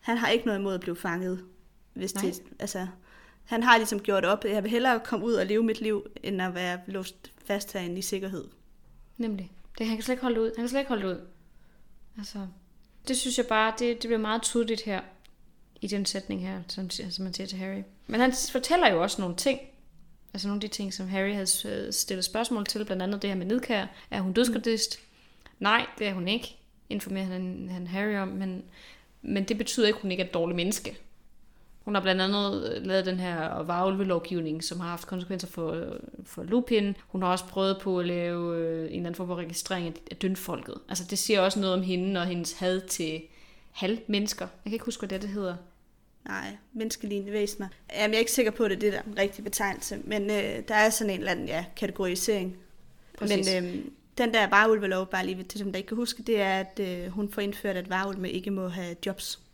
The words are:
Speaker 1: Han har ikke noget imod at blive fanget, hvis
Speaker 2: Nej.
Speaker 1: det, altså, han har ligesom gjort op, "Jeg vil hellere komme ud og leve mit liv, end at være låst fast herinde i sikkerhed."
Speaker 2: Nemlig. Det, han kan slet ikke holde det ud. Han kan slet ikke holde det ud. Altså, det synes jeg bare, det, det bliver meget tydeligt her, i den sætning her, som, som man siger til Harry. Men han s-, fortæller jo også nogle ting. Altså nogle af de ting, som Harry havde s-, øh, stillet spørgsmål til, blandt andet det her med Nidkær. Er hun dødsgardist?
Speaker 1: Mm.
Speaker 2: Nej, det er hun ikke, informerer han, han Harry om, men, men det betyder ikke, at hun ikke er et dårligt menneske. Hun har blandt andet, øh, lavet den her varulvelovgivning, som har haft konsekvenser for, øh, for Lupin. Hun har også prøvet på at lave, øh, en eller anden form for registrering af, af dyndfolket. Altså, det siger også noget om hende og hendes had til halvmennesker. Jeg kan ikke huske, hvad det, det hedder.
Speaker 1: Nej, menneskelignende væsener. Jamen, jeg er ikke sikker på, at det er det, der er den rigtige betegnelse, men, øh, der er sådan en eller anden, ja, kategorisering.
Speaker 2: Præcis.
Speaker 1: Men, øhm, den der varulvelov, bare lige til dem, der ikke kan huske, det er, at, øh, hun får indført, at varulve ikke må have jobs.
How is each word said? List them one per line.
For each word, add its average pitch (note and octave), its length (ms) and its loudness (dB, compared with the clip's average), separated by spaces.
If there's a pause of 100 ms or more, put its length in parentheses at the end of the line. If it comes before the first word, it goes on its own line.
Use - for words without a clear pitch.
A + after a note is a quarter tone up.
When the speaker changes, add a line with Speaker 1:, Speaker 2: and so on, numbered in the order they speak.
Speaker 1:
Han A#3 180 0
har A3+ 100 2
ikke A3+ 180 4
noget G#3 120 2
imod G3 160 -2
at F3+ 60 -2
blive F3 160 -4
fanget, F#3 480 -2 (480)
hvis F#3 220 -6
Speaker 2:
Nej. G3 100 -2
Speaker 1:
det, F3+ 180 -2 (160)
altså, F#3 280 -4 (580)
han A#3 180 0
har A#3+ 140 10
ligesom A3 240 2
gjort G3 240 2
op, G3+ 200 4
"Jeg G#3 180 0
vil G#3+ 80 -2
hellere A#3+ 300 4
komme A3 260 -2
ud A#3 80 4
og F#3+ 120 4
leve G#3 160 4
mit A3 180 2
liv, G#3+ 260 0 (160)
end F#3+ 200 -2
at F#3 120 -2
være F3+ 320 -2
låst F#3+ 460 -10 (120)
fast G3+ 280 -2
herinde F3+ 260 -4
i F#3+ 40 -4
sikkerhed." F#3+ 420 -4 (720)
Speaker 2:
Nemlig. G3+ 360 -4 (260)
Det, A3 80 0
han A3 100 0
kan A3+ 80 -6
slet B3+ 80 0
ikke B3+ 100 -2
holde A#3+ 140 2
det A3+ 60 2
ud. A3+ 140 2
Han A3+ 60 -2
kan A#3+ 60 0
slet C4+ 120 2
ikke C4+ 80 -4
holde A3 200 0
det F3+ 60 -2
ud. E3+ 60 -10 (1000)
Altså, G3+ 280 -10 (640)
det C4 80 2
synes B3+ 220 0
jeg B3 80 4
bare, A3 320 4
det, A#3+ 240 0
det A#3 60 -4
bliver A3+ 100 4
meget A3 240 0
tydeligt A3+ 400 2
her, F#3+ 180 -2 (800)
i G#3+ 60 -6
den G3+ 200 0
sætning G3 400 -4
her, F#3+ 220 -6
som, F#3 220 -6
som F#3 340 -6
man F#3 100 -6
siger F#3+ 120 -6
til F#3+ 120 -8
Harry. F#3+ 240 -6 (240)
Men A3+ 140 0
han B3+ 140 6
s-, - 180 -2
fortæller D#4 400 6
jo E3 100 4
også G3+ 180 0
nogle F3 160 -2
ting. C4+ 240 2 (720)
Altså G3 140 -4
nogle G3+ 160 0
af G#3 60 -6
de - 60 -8
ting, G3 180 -4
som F#3+ 140 -6
Harry G3 240 0
havde G3 140 -2
s-, - 180 2
øh, G3+ 280 -4
stillet F#3 320 0
spørgsmål A3 420 0
til, G#3+ 180 -2
blandt F#3 180 -2
andet G3 200 -2
det G3+ 80 0
her F#3+ 60 0
med F3+ 100 -2
Nidkær. A3 400 0 (240)
Er G3+ 100 -2
hun F#3 120 0
dødsgardist? A3 680 2
Speaker 1:
Mm. - 600 -20
Speaker 2:
Nej, A3+ 280 4 (120)
det G#3+ 100 0
er G3 60 0
hun F3+ 140 -2
ikke, A3+ 280 -2 (340)
informerer F#3+ 340 -4
han, F#3 480 -6
han F3+ 140 -6
Harry G3+ 300 0
om, G3 120 0
men, F#3+ 340 -4 (600)
men G3 220 0
det G#3 140 0
betyder A3 280 4
ikke, G#3+ 100 6
at - 60 -10
hun G3 80 0
ikke F#3 120 0
er F3+ 40 0
et - 80 -10
dårligt F3 220 2
menneske. F3+ 420 0 (840)
Hun G#3 100 -4
har F#3+ 80 4
blandt F#3+ 180 4
andet, G3+ 560 0
øh, - 100 -6
lavet F#3+ 200 2
den F#3 140 0
her E3+ 420 -2
varulvelovgivning, F3 1040 0
som E3+ 160 -4
har F3 80 -4
haft E3+ 180 -6
konsekvenser F3+ 420 -6
for, E3 240 -4
øh, - 280 -6 (240)
for - 180 -12
Lupin. G#3 540 4 (120)
Hun F#3 140 -2
har F3+ 60 2
også F#3 160 2
prøvet F#3+ 360 2
på F#3 200 0
at F3 60 0
lave, F3 520 -2
øh, E3 200 0
en D#3+ 60 -4
eller - 140 -4
anden F3 160 -4
form F3+ 120 -6
for F3 100 -4
registrering F3 500 -4
af, E3 60 -6 (180)
af - 60 -12
dyndfolket. F#3 580 -2 (140)
Altså, F3+ 220 -4
det G3+ 80 0
siger G#3 220 4
også G3 200 4
noget F#3+ 140 2
om F#3 80 2
hende F#3 380 0
og F3 60 0
hendes F3 260 -2
had F#3 280 2
til D#3+ 420 -4 (480)
halvmennesker. G#3 760 -2
Jeg - 260 -12
kan - 20 -4
ikke A3+ 120 -4
huske, - 160 -4
hvad G3+ 80 -6
det, F#3+ 140 -4
det G3+ 80 -6
hedder. G3 260 -4 (720)
Speaker 1:
Nej, G3 280 -6 (160)
menneskelignende G3+ 600 -4
væsener. G#3 360 -2 (260)
Jamen, G#3 160 2
jeg A3 60 4
er A3+ 40 6
ikke A3+ 120 4
sikker A#3 200 6
på, A#3 120 2
at G3+ 60 2
det F#3+ 60 0
er F#3+ 40 -6
det, G#3 120 4
der F#3+ 60 -2
er - 40 -6
den G3+ 160 -6
rigtige G3+ 260 0
betegnelse, G3+ 600 -4
men, G#3 260 -2
øh, G#3 380 0
der A3 60 -2
er G#3+ 160 8
sådan G#3+ 200 0
en F#3 80 -2
eller F#3+ 140 0
anden, - 160 -2
ja, E3 160 -2 (120)
kategorisering. F#3 800 0 (640)
Speaker 2:
Præcis. G3+ 360 2
Speaker 1:
Men, F3+ 100 0
øhm, F3+ 280 -6 (260)
den A#3 160 4
der G#3+ 140 6
varulvelov, G3+ 580 6
bare F#3 200 -2
lige F#3 160 -4
til - 220 -8
dem, G3 80 -2
der F#3 40 -4
ikke F#3+ 120 -4
kan A3 80 -2
huske, A#3 260 -2
det A3 180 2
er, F#3+ 200 4
at, F#3+ 200 -6
øh, F3+ 300 -2
hun G#3 220 -2
får G#3 100 -2
indført, G3+ 340 -2
at F3+ 140 -4
varulve F#3+ 400 -2
ikke F#3 200 -2
må F#3+ 180 0
have F3 280 -4 (100)
jobs. - 340 -6 (140)